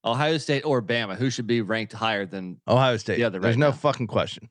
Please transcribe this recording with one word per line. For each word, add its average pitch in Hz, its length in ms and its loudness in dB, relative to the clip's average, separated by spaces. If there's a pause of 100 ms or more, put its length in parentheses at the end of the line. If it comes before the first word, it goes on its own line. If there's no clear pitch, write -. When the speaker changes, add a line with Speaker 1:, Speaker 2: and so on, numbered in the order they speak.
Speaker 1:
Ohio 147 320 0
State 143 300 -2
or 131 160 2
Bama, 107 320 -2
who 127 160 0
should 117 160 -6
be 117 160 2
ranked 107 300 -2
higher 110 340 0
than 92 400 -10
Speaker 2:
Ohio 127 300 4
State. 101 200 -4
Speaker 1:
the 117 80 2
other 95 140 -2
Speaker 2:
There's 110 160 2
Speaker 1:
right 127 60 2
Speaker 2:
no 147 100 6
Speaker 1:
now? 117 60 -6
Speaker 2:
fucking 131 320 0
question. - 420 -4